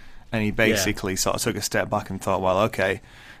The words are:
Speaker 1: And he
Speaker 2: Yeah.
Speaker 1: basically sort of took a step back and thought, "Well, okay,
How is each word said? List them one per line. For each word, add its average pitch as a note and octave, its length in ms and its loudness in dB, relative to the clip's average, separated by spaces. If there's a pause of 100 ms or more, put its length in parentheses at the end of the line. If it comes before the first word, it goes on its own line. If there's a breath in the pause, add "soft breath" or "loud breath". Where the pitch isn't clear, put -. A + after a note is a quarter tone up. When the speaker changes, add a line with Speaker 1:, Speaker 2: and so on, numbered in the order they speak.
(320 soft breath)
Speaker 1:
And A2 120 0
he G#2+ 60 2
Speaker 2:
Yeah. G#2 60 -2
Speaker 1:
basically G#2 600 2
sort F#2+ 220 0
of - 40 -4
took A2 140 0
a G#2 60 -4
step G2+ 280 0
back G#2 220 -2
and F#2+ 100 -6
thought, F#2 200 0
"Well, F#2 220 2
okay, G2 360 0 (400 loud breath)